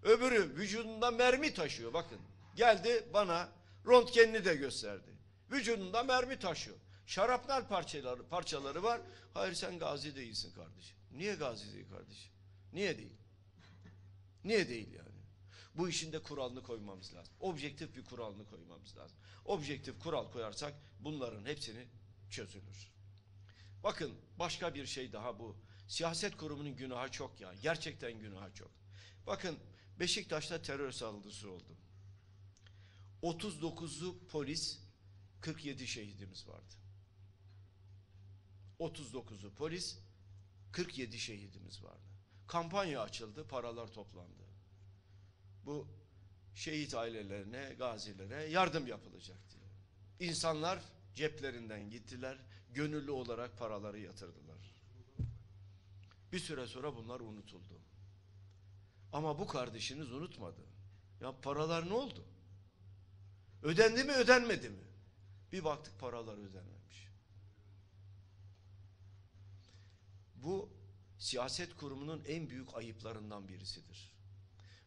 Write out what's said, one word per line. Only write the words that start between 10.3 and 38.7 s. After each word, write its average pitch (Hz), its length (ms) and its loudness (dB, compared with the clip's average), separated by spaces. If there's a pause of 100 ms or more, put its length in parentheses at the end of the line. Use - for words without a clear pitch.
kardeşim. 87 440 -14 (140)
Niye 190 240 -2
gazi 110 380 -2
değil 98 160 -12
kardeşim? 98 420 -14 (420)
Niye 180 240 0
değil? - 200 -14 (1300)
Niye 190 260 6
değil 110 240 -6
yani? 82 140 -14 (680)
Bu 170 140 2
işin 160 220 -2
de 156 120 -4
kuralını 127 400 -4
koymamız 104 500 -8
lazım. 87 260 -16
Objektif 147 560 -4
bir 123 100 -12
kuralını 107 400 -8
koymamız 85 520 -16
lazım. 71 200 -16 (280)
Objektif 143 540 -2
kural 139 320 -2
koyarsak 120 420 -4 (260)
bunların 120 460 -4
hepsini 123 420 -6 (420)
çözülür. - 640 -10 (920)
Bakın 170 300 0 (260)
başka 170 360 0
bir 143 100 -6
şey 127 280 -6
daha 107 260 -4
bu. 107 180 -8 (300)
Siyaset 165 500 0
kurumunun 143 380 -4
günahı 127 360 -2
çok - 300 -6
ya. 92 120 -10
Gerçekten 120 680 -2
günahı 98 340 -10
çok. - 180 -14 (560)
Bakın 185 300 0 (420)
Beşiktaş'ta 170 640 2
terör 139 300 -2
saldırısı 104 600 -6
oldu. 87 260 -14 (1400)
Otuz 165 400 -2
dokuzu 165 680 -4
polis, 151 520 -2 (640)
kırk 160 240 -4
yedi 127 220 -4
şehidimiz 101 600 -8
vardı. 95 260 -16 (2000)